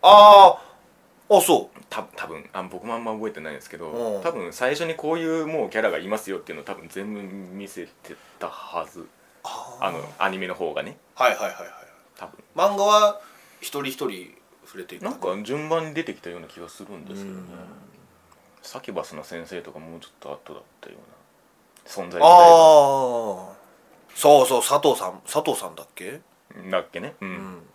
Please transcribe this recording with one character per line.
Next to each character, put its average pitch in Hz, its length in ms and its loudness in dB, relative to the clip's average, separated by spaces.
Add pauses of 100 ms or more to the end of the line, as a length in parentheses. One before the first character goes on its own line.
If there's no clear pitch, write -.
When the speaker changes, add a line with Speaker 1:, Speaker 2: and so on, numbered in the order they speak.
Speaker 1:
あ 202 580 10 (680)
ー。 202 80 4
あ、 175 40 4
そ 147 340 0
う。 - 40 -20 (120)
Speaker 2:
た-、 - 100 -12 (140)
多 - 100 -14
分。 80 280 -18
あ、 95 100 -12
僕 92 240 -16
も 117 80 -8
あ - 20 -10
ん 117 60 -12
ま 113 100 -8
覚 110 140 -10
え 98 40 -10
て 85 80 -18
な 78 120 -14
い - 20 -14
ん 69 40 -16
で - 40 -18
す - 80 -20
け - 80 -20
ど、 82 120 -16
Speaker 1:
う 110 300 -8
ん。 92 40 -14
Speaker 2:
多 170 80 -4
分 90 200 -12
最 127 200 -6
初 160 160 -8
に 160 80 -10
こ 151 180 -8
う 170 60 -6
い 165 220 -6
う 156 40 -8
も 151 220 -6
う - 20 -12
キ 107 80 -8
ャ 110 60 -4
ラ 101 80 -2
が 78 80 -8
い 90 80 -14
ま 107 100 -6
す 98 140 -14
よ 92 60 -10
っ - 40 -12
て - 100 -20
い - 20 -14
う - 20 -14
の 76 80 -18
を - 20 -18
多 98 80 -14
分 85 160 -18
全 101 240 -14
部 101 80 -16
見 95 460 -18
せ 90 180 -18
て - 300 -20 (240)
た 82 100 -10
は - 360 -14
ず。 85 220 -20 (360)
Speaker 1:
あ - 360 -16
ー。 - 60 -8
Speaker 2:
あ 92 60 -4
の、 80 100 -12 (160)
ア 92 120 -4
ニ 95 100 -10
メ 92 80 -10
の 90 80 -10
方 82 180 -10
が 71 80 -8
ね。 110 160 -14 (160)
Speaker 1:
は 127 140 -2
い - 80 0
は - 20 -14
い - 40 -14
は 101 80 -8
い - 20 -12
は - 140 -18
い。 - 20 -20 (500)
Speaker 2:
多 - 80 -20
分。 - 180 -20 (120)
Speaker 1:
漫 202 220 -2
画 196 80 -2
は 208 360 2 (400)
一 - 60 -16 (160)
人 131 80 -8
一 131 180 -8
人 90 240 -16 (320)
触 - 140 -20
れ 90 60 -16
て 90 100 -20
い - 40 -18
く。 - 60 -16
Speaker 2:
な 226 60 -8
ん - 40 -14
か - 120 -10 (160)
順 147 260 -12
番 160 160 -6
に 156 80 -16
出 165 100 -10
て 101 120 -12
き - 60 -20
た 87 100 -16
よ 87 60 -16
う - 20 -18
な 80 80 -20
気 - 120 -20
が 85 80 -18
す - 160 -20
る 95 80 -20
ん 101 140 -20
で 95 100 -18
す 98 80 -16
け 98 60 -16
ど 95 60 -16
ね。 92 60 -18
Speaker 1:
う - 20 -20
ん。 90 40 -20 (1160)
Speaker 2:
サ - 180 -18
キ - 80 -18
ュ 104 60 -16
バ 80 80 -8
ス 80 120 -16
の 73 80 -16
先 85 220 -16
生 87 160 -14
と - 100 -20
か 78 60 -20
も 80 200 -20
う - 20 -20
ち - 60 -20
ょ - 60 -20
っ - 80 -20
と 71 140 -18
後 - 220 -20
だ - 60 -20
っ - 20 -20 (180)
た - 80 -20
よ - 80 -20
う - 20 -20
な - 60 -20 (800)
存 - 100 -20
在 95 100 -12
み 87 60 -16
た 87 60 -12
い - 40 0
な。 156 60 6
Speaker 1:
あ 170 40 10
ー。 139 1160 6 (680)
そ 147 280 6
う 123 40 0
そ 127 100 0
う、 117 40 0
佐 143 220 -2
藤 139 120 2
さ 92 140 -8
ん、 92 160 -18
佐 - 200 -6
藤 131 100 -4
さ 92 140 -12
ん 80 60 -20
だ 85 80 -20
っ - 100 -20
け？ 113 280 -18 (500)
Speaker 2:
だ 92 80 -4
っ - 120 -12
け 87 80 -14
ね。 - 220 -16
う - 40 -14
ん。 95 40 -12
Speaker 1:
う 90 40 -14
ん。 90 280 -18 (140)